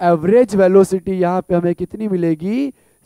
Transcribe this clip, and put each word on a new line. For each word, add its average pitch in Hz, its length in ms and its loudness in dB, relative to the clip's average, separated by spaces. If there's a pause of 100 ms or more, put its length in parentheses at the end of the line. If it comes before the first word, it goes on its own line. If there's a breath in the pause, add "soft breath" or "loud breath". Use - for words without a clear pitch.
average 190 520 2
velocity 190 580 2
यहाँ 180 280 -2
पे 180 140 -4
हमें 175 200 0
कितनी 208 320 -8
मिलेगी? 185 640 -4 (320)